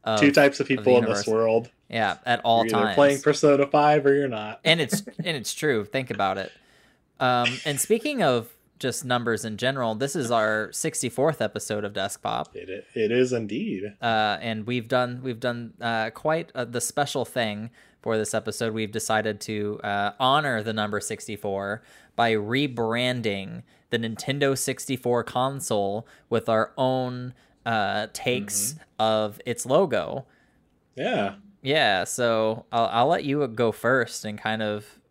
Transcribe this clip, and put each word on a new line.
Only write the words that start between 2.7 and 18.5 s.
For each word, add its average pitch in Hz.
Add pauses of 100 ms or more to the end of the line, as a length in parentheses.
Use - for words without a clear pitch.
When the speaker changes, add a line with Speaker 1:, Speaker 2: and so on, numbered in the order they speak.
Speaker 2:
either 117
Speaker 1:
times. 101
Speaker 2:
playing 143
Persona 143
five 147
or 139
you're 143
not. 107
Speaker 1:
And 165
it's, 165 (200)
and 160
it's 113
true. 123
Think 127
about 98
it. 95 (720)
Um, 123
and 143
speaking 233
of 123 (300)
just 127
numbers 120
in 107
general, 123
this 135
is 123
our 107
sixty-fourth 143
episode 104
of 101
Desk 101
Pop. -
Speaker 2:
It, -
it 110
is 127
indeed. 110
Speaker 1:
Uh, 107
and 110
we've 120
done, 123
we've 123
done, 120
uh, 113
quite, 160
uh, 127
the 120
special 139
thing 110 (320)
for 113
this 107
episode. 110